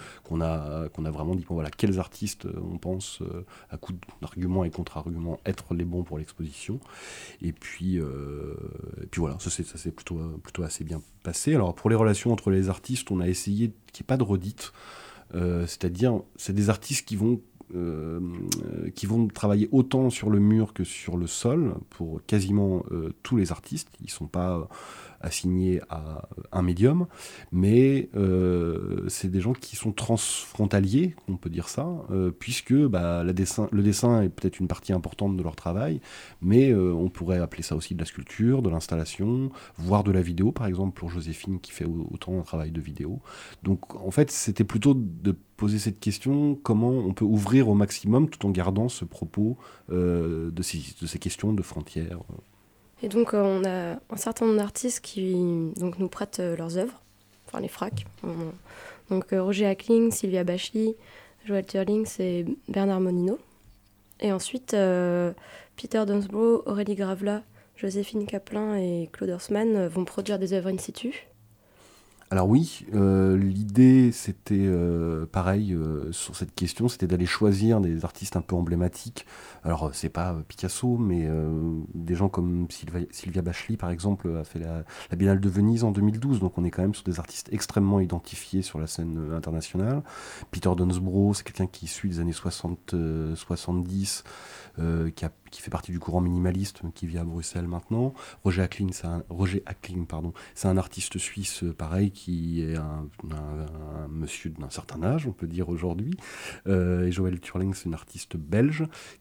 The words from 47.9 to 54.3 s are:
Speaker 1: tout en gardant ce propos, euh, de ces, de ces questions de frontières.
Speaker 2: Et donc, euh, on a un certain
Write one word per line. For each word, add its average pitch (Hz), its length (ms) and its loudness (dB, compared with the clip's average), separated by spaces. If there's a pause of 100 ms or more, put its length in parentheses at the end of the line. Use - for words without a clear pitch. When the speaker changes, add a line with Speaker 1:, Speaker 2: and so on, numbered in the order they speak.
Speaker 1:
tout - 160 -6
en 101 60 4
gardant 95 360 2
ce - 160 -6
propos, 104 540 -2 (340)
euh, 85 580 2
de 85 120 -4
ces, 85 180 -4 (220)
de 85 40 -6
ces 82 140 -8
questions 104 320 -2
de 101 100 2
frontières. 85 600 -8 (800)
Speaker 2:
Et 240 60 -6
donc, 226 260 2
euh, 208 80 4
on 190 240 2
a 180 280 -2
un - 240 -12
certain 226 280 -2